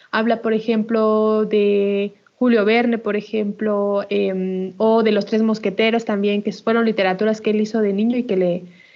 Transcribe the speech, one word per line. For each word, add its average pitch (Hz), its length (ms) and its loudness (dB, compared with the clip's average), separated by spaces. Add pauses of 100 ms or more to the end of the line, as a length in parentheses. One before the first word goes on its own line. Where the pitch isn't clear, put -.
(120)
Habla, 220 280 0
por 220 120 -2
ejemplo, 220 920 0
de 202 680 0 (240)
Julio 233 260 4
Verne, 226 340 2
por 208 180 -4
ejemplo, 208 920 -2
em, 190 680 -2
o 220 260 4
de 220 80 4
Los 202 160 0
Tres 220 160 0
Mosqueteros 220 600 0
también, 208 380 -2
que 208 100 -4
fueron 226 320 0
literaturas 214 560 0
que 220 100 -2
él 214 100 0
hizo 214 200 -2
de 202 120 0
niño 226 240 0
y 240 60 -2
que 202 140 -2
le, 180 260 0 (340)